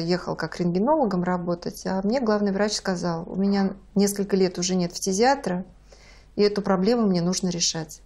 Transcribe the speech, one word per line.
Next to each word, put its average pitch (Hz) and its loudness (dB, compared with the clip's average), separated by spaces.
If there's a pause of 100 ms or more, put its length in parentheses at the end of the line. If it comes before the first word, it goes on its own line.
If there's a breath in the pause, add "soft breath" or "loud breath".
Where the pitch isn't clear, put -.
ехал 170 -2
как - -6
рентгенологом 190 2
работать», 175 -4
а 190 -2
мне 220 0
главный 208 2
врач 202 0
сказал, 175 -2
у - -12
меня 196 2 (220)
несколько 202 2
лет 185 2
уже 180 0
нет 175 0
фтизиатра, 196 0 (720 soft breath)
и 196 0
эту 202 2
проблему 196 2
мне 180 2
нужно 185 0
решать. 165 -4